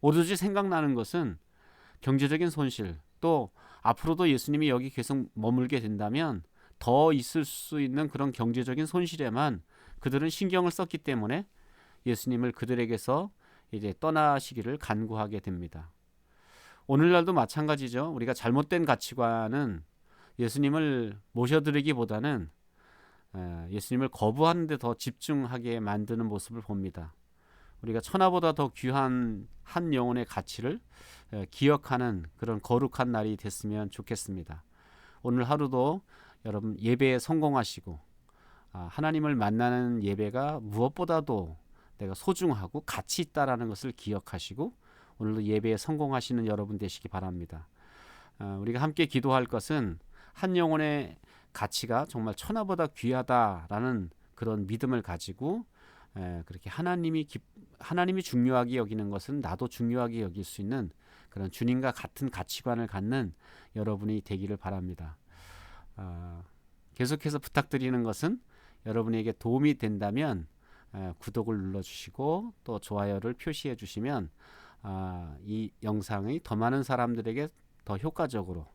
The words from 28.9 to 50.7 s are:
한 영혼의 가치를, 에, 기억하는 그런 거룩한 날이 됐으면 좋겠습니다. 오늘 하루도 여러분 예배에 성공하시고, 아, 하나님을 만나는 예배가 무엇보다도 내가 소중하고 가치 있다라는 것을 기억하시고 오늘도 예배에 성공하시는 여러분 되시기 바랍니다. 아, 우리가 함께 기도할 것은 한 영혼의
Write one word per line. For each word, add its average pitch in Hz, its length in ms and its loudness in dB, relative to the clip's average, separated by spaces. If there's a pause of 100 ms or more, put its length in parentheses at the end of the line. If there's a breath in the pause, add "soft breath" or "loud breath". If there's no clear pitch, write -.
한 170 300 -2
영혼의 123 320 2
가치를, 123 540 -4 (540 loud breath)
에, 101 180 -4
기억하는 123 720 2 (120)
그런 107 240 -2
거룩한 123 500 2
날이 107 260 0
됐으면 104 540 -4
좋겠습니다. 92 720 -8 (600 soft breath)
오늘 123 200 2
하루도 139 580 2 (440 loud breath)
여러분 107 340 -4
예배에 123 400 4
성공하시고, 135 800 0 (760 soft breath)
아, 90 180 -10
하나님을 151 440 2
만나는 120 680 2
예배가 107 580 0
무엇보다도 117 960 0 (400 soft breath)
내가 95 160 -6
소중하고 143 680 0
가치 - 400 -6
있다라는 135 460 0
것을 113 240 -6
기억하시고 104 840 -6 (460 soft breath)
오늘도 110 240 -2
예배에 107 340 2
성공하시는 131 680 0
여러분 104 320 -2
되시기 - 280 -8
바랍니다. 87 600 -8 (720 loud breath)
아, 98 200 -6
우리가 117 220 -2
함께 156 240 2
기도할 131 400 2
것은 113 540 -2 (340 soft breath)
한 185 240 0
영혼의 151 600 2 (360 soft breath)